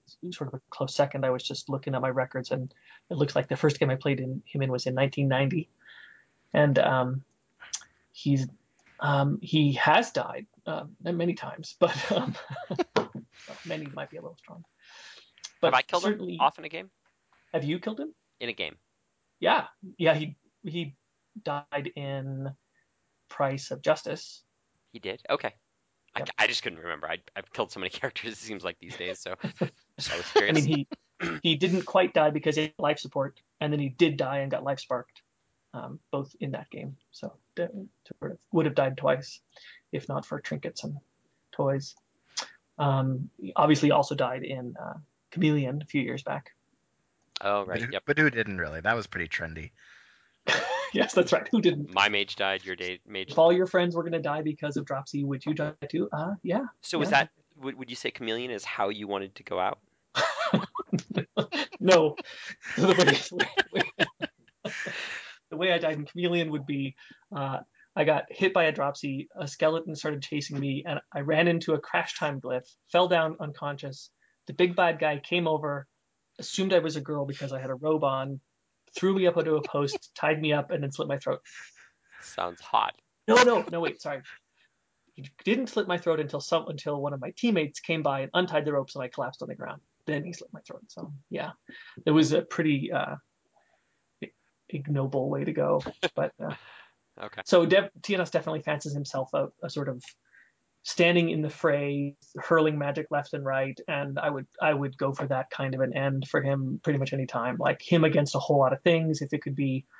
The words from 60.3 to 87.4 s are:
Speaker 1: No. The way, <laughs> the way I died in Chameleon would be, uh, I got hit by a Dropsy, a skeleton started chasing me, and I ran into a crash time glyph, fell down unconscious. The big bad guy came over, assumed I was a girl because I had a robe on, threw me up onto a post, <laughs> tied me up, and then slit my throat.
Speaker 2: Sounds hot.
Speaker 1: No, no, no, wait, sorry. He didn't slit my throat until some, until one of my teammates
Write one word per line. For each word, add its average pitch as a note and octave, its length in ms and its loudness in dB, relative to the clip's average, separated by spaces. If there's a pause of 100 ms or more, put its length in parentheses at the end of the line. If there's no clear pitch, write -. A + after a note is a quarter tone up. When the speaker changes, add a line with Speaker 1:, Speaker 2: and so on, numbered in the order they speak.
Speaker 1:
No. E3 380 6 (600)
The - 640 4 (360)
way, - 80 2 (880)
<laughs> - 800 -10
the D#3+ 60 -10
way F3+ 160 2
I E3+ 60 4
died D#3 200 0
in D3 80 -6
Chameleon F3 460 0
would D3 120 -2
be, C#3 320 -4 (400)
uh, C3+ 220 -2 (360)
I D#3 100 2
got D3 260 4
hit F#3+ 240 0
by F3 100 6
a D#3 80 4
Dropsy, C#3 560 -4 (100)
a C#3+ 80 -6
skeleton D#3+ 480 0
started D3 280 -4
chasing C#3+ 360 -6
me, C#3 280 -2
and D3+ 140 -4 (120)
I D3 80 -4
ran D#3 280 4
into E3 260 2
a D3+ 40 2
crash - 400 -4
time C#3+ 220 -2
glyph, B2+ 340 -6 (160)
fell F3+ 180 6
down E3 320 4
unconscious. C#3+ 680 -8 (380)
The D3+ 80 -10
big F3+ 200 4
bad E3+ 240 4
guy D3+ 200 2
came E3+ 280 0
over, D3 400 -2 (520)
assumed F#3+ 340 -2
I F3+ 60 6
was D#3 180 2
a D3+ 40 -2
girl C#3+ 260 -4
because C#3 260 -8
I C3 80 -6
had C3+ 100 -6
a C3+ 40 -4
robe D3+ 300 0
on, C3+ 360 -2 (560)
threw F#3+ 180 2
me F#3 120 4
up E3+ 100 6
onto D#3+ 200 2
a D3 60 0
post, - 500 -4
<laughs> - 20 -20
tied D#3 260 0
me D3+ 120 2
up, D3 180 0
and D#3+ 120 -2
then C#3+ 80 -4
slit D3 180 -6
my C#3 100 -4
throat. C3+ 220 -4 (800)
Speaker 2:
Sounds - 380 -8
hot. - 340 0 (340)
Speaker 1:
No, A#3 140 8
no, A#3+ 280 6
no, E3+ 100 -4
wait, - 200 -4
sorry. C#3 220 -8 (920)
He C#3 140 -16 (160)
didn't A#3 240 2
slit G3+ 180 -2
my F3+ 120 0
throat E3 220 0
until C#3+ 200 -4
some, D#3+ 280 0
until D3 320 -4
one C#3+ 120 -4
of C#3 80 -8
my C3+ 160 -8
teammates E3+ 440 0